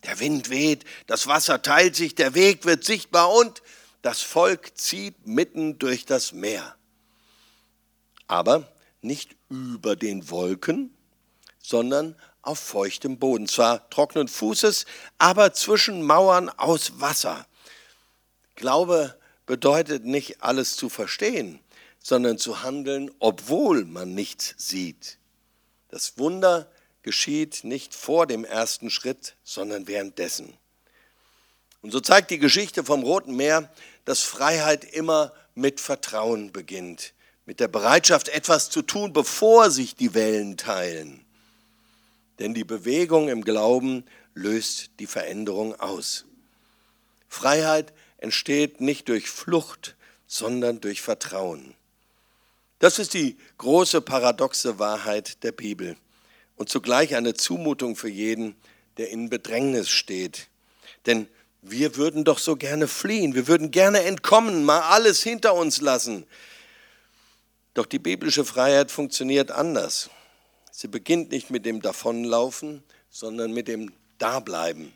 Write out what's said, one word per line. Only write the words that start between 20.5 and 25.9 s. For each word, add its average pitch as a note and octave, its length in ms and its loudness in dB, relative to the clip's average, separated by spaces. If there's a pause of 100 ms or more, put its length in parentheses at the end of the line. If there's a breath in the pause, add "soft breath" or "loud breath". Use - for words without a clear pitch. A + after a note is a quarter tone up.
zu B2+ 120 -6
verstehen, A2 680 -6 (420 soft breath)
sondern B2 380 0
zu G#2+ 240 -6
handeln, C#3 560 -6
obwohl C#3+ 680 2
man F2+ 300 -10
nichts - 440 -8
sieht. - 600 -10 (720)
Das - 300 -10